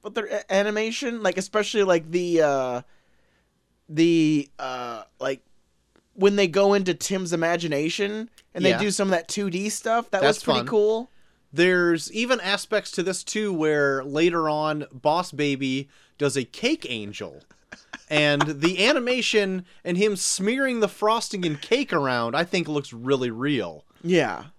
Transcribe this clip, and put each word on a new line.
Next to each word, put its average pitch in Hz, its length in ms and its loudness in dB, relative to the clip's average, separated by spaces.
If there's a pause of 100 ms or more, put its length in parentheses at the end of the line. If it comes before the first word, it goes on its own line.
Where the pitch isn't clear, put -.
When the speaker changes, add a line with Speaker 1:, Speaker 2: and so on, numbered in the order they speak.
Speaker 1:
with 214 120 -12
their 226 120 -4
a-, 196 260 -6
animation, 220 680 -2
like, 185 140 2
especially, 208 460 0
like, 170 280 2
the, 175 300 2
uh, 131 400 2 (1080)
the, 156 600 4 (100)
uh, 123 440 -8 (160)
like, 135 220 -4 (720)
when 202 240 4
they 202 100 4
go 196 260 4
into 185 200 2
Tim's 185 400 -4
imagination 170 960 -2 (240)
and 180 100 -4
Speaker 2:
Yeah. 185 140 4
Speaker 1:
they 185 60 0
do 208 80 0
some 196 180 0
of - 20 4
that 170 160 0
two 202 220 -4
D 185 200 -2
stuff, 226 420 -2
that 190 100 0
Speaker 2:
That's 143 160 4
Speaker 1:
was - 60 -12
pretty 135 160 2
Speaker 2:
fun. 120 80 -6
Speaker 1:
cool. 220 440 2 (420)
Speaker 2:
There's 175 600 2
even 240 260 0
aspects 196 520 -2
to 185 120 -4
this, 185 220 -4
too, 214 260 -2
where 147 540 0
later 160 420 0
on, 151 460 -2
Boss 151 400 -2
Baby 139 560 -2 (280)
does 139 200 0
a 127 80 -2
cake 294 420 -4
angel. 104 540 -10 (680)
And 147 340 4
the 160 420 0
<laughs> - 20 4
animation 233 760 0 (180)
and 180 140 -2
him 208 180 2
smearing 240 640 -2
the 208 80 2
frosting 214 580 -2
and 151 160 -2
cake 262 300 0
around, 127 460 0
I 170 80 2
think 175 240 -2
looks 147 240 -4
really 127 380 0
real. 113 520 -2 (200)
Speaker 1:
Yeah. 147 420 2 (140)